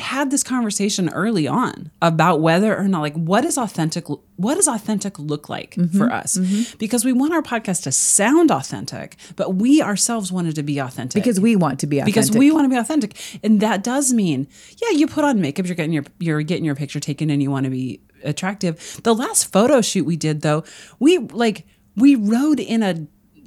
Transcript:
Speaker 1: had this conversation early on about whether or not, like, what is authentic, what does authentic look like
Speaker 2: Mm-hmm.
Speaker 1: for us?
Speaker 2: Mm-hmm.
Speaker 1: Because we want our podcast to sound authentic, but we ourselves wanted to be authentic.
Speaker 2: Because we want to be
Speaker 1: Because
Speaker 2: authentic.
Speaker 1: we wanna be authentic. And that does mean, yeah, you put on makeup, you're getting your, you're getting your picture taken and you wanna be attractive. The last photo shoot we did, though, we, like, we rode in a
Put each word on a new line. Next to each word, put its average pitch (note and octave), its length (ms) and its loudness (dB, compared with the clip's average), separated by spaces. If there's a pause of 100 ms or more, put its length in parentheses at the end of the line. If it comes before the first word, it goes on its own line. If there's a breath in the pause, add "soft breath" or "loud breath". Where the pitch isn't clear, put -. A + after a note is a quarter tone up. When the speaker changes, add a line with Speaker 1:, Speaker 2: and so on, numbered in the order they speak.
Speaker 1:
had C4 300 -4
this C#4 100 0
conversation G3+ 680 -2
early F3+ 380 0
on E3 440 -4 (100)
about E3 400 4
whether F3 340 4
or G3 120 0
not, F3+ 140 0
like, D3 120 -4
what F3 320 0
is E4+ 100 -2
authentic, F3 520 -4 (300)
what A3+ 180 0
does G4 120 2
authentic G#3 520 -4
look D3 280 -6
like - 280 -10
Speaker 2:
Mm-hmm. F3 200 0
Speaker 1:
for - 160 2
us? - 280 -4
Speaker 2:
Mm-hmm. G3+ 400 -2
Speaker 1:
Because A3 260 -2
we C4 80 2
want C#4+ 200 2
our D#4+ 100 0
podcast A3 400 -4
to C3+ 80 -6
sound C#4 580 4
authentic, B2+ 680 -6 (200 loud breath)
but F#3+ 180 -2
we B3 260 4
ourselves G3+ 520 -2
wanted E3+ 240 -2
to D3+ 80 -4
be C#3+ 160 -4
authentic. C#3 440 -4
Speaker 2:
Because G#3+ 160 2
we A3+ 160 4
want D3 260 2
to D#3 60 -2
be C#3+ 140 0
Speaker 1:
Because G#3+ 280 2
Speaker 2:
authentic. A3 100 2
Speaker 1:
we C#4+ 120 6
wanna D4 180 2
be C4 60 2
authentic. A#3+ 400 -2 (280 loud breath)
And G#3+ 160 4
that G#3 240 0
does C4 280 -2
mean, E3 360 0 (340 loud breath)
yeah, A#4 160 0
you D4+ 80 4
put D4+ 180 -2
on C4 160 2
makeup, F3+ 280 -2
you're F3+ 80 -6
getting E3 180 -2
your, C#3+ 120 -2 (120)
you're D#3 240 -2
getting D#3+ 240 -4
your D3 100 -2
picture C#3+ 240 -8
taken D3+ 300 -4
and C#3+ 140 0
you C#3 80 -2
wanna C3+ 180 -2
be B2+ 320 -8 (220)
attractive. F3+ 800 -6
The A#3 100 2
last D4 380 -2
photo A#3+ 300 4
shoot F#3 220 -2
we E3 120 -2
did, D#3 260 -2
though, D#3 220 0 (340 loud breath)
we, E4+ 220 4
like, A3 480 -2 (280 soft breath)
we C4+ 200 6
rode A#3+ 440 2
in A3+ 220 0
a E3+ 240 -2 (420)